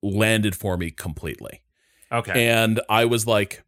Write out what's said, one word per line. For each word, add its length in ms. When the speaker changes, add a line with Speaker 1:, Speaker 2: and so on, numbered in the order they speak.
Speaker 1:
landed 520
for 220
me 140
completely. 720
Speaker 2:
Okay. 360
Speaker 1:
And 420
I 160
was 200
like 420